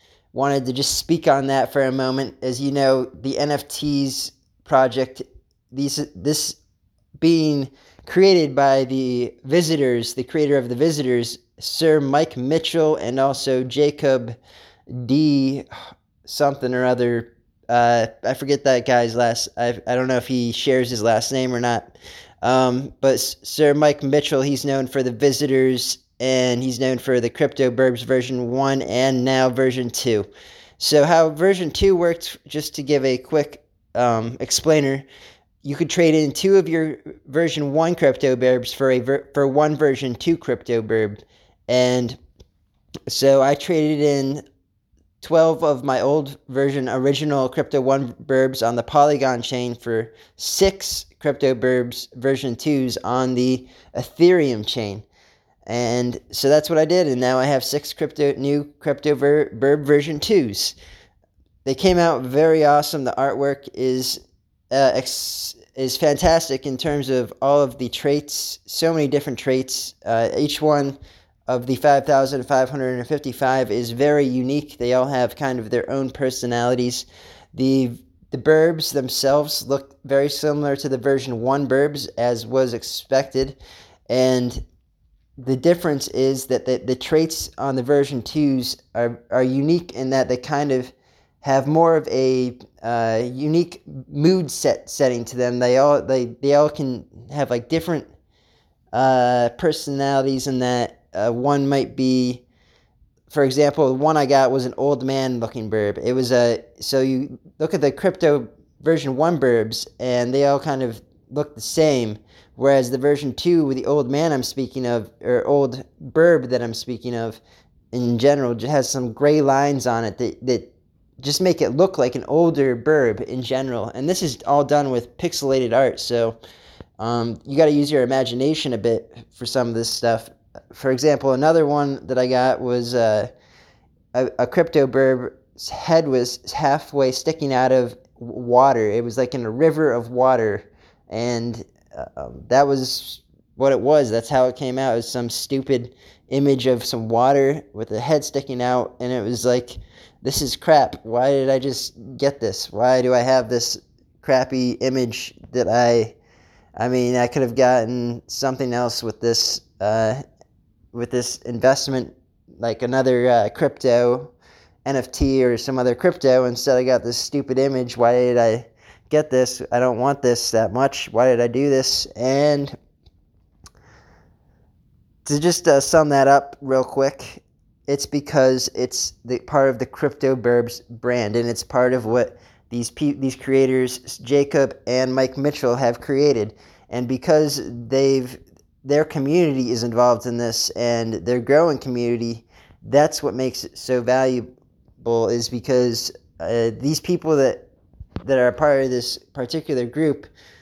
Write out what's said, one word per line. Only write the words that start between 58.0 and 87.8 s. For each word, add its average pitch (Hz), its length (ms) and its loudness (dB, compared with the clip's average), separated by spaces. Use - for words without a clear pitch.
new 143 320 -2
Crypto 147 360 0
Ver-, 143 360 2
Burb 139 340 2
version 147 340 2
twos. 135 560 0
They 135 100 -2
came 180 240 2
out 165 260 2
very 151 420 4
awesome. 147 400 2
The 120 120 -4
artwork 139 560 -2
is, 127 460 -4
uh, 135 220 4
ex-, - 640 -6
is 131 200 -4
fantastic 160 720 0
in 135 100 -6
terms 143 320 -4
of 127 240 -2
all 143 200 4
of 131 160 -2
the 127 100 -6
traits, - 800 -4
so 165 280 -2
many 151 140 0
different 139 320 -2
traits. - 560 -4
Uh, 113 320 0
each 147 240 -2
one 143 380 0
of 123 180 -2
the 131 80 0
five 139 300 4
thousand 135 420 0
five 131 220 2
hundred 131 280 -4
and 120 80 -8
fifty-five 131 640 -2
is 117 220 -4
very 143 320 2
unique. 131 540 -2
They 120 160 0
all 127 140 2
have 127 280 -2
kind 131 240 -4
of 110 120 -8
their 120 180 -2
own 135 200 -4
personalities. 123 960 -2
The, 131 380 0
the 139 60 -8
Burbs 160 560 0
themselves 139 720 -2
look 135 380 -6
very 139 240 0
similar 147 480 -2
to 143 100 -8
the 131 100 -2
version 123 440 -2
one 135 260 -2
Burbs, 139 400 0
as 117 280 -2
was 127 280 0
expected. 135 880 -4
And 127 560 0
the 131 200 -2
difference 165 500 0
is 135 380 -2
that - 200 -2
the, 127 120 -2
the 123 180 -4
traits 160 640 -2
on 135 180 -4
the 127 80 -2